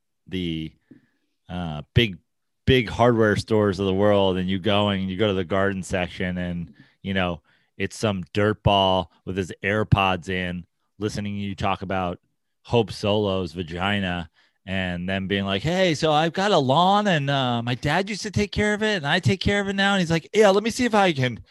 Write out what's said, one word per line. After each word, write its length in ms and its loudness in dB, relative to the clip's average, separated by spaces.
the, 460 -6
uh, 320 -8
big, 240 0
big 220 4
hardware 480 4
stores 440 0
of 80 0
the 60 0
world, 440 2
and 100 -2
you 120 -2
going, 500 0
you 80 -6
go 100 0
to 60 0
the 100 -2
garden 380 -2
section, 560 -6
and, 340 -6
you 140 -6
know, 260 -2
it's 200 -6
some 260 -2
dirtball 720 2
with 120 -8
his 140 -4
AirPods 640 0
in, 360 -6
listening 340 -6
to 80 -8
you 140 -8
talk 260 -2
about 380 -4
Hope 300 0
Solo's 640 0
vagina, 760 -4
and 420 -4
then 160 -2
being 200 -2
like, 180 -2
"Hey, 320 0
so 160 0
I've 200 2
got 200 0
a 80 6
lawn, 480 4
and, 200 0
uh, 360 0
my 100 -2
dad 340 -2
used 140 -8
to 100 -8
take 200 -2
care 240 0
of 80 -4
it, 140 0
and 100 -6
I 100 2
take 220 2
care 220 0
of 60 -4
it 60 -4
now." 200 0
And 60 2
he's 120 0
like, 200 0
"Yeah, 200 6
let 120 2
me 60 0
see 160 0
if 80 2
I 180 4
can 280 -2